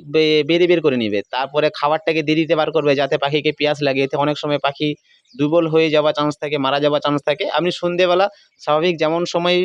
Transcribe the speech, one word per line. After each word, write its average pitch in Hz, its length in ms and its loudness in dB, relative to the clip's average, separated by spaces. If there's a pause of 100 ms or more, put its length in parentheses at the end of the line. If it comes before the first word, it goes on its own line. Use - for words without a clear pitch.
বে-, 156 400 2
বেরে 170 200 2
বের 170 140 4
করে 143 160 2
নিবে, 107 220 -2 (120)
তারপরে 139 440 -2
খাবারটাকে 156 480 -2
দেরিতে 156 320 0
বার 156 180 2
করবে 147 220 2
যাতে 139 240 0
পাখিকে 143 340 -2
পিয়াস 147 300 -2
লাগে। 135 200 0
এতে 139 140 -4
অনেক 147 220 0
সময় 147 240 -4
পাখি 143 260 -2 (460)
দুর্বল 151 320 2
হয়ে 160 240 2
যাওয়ার 151 240 2
চান্স 147 220 -2
থাকে, 147 220 -6
মারা 135 220 0
যাওয়ার 147 220 0
চান্স 147 200 0
থাকে। 147 280 -2
আপনি 165 220 -2
সন্ধেবেলা 175 540 0 (340)
স্বাভাবিক 156 360 0
যেমন 160 300 0
সময় 175 380 0